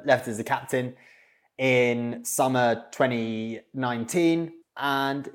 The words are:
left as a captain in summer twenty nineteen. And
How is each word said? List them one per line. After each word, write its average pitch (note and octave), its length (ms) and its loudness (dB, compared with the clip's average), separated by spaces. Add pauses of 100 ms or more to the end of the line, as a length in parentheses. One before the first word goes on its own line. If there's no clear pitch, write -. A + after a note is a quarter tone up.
left B2+ 240 2
as A2 100 -6
a A2+ 40 -4
captain B2+ 520 -2 (600)
in A#2+ 680 2
summer B2 680 2
twenty A2+ 680 -2 (140)
nineteen. E3 800 0 (240)
And C#3 580 -2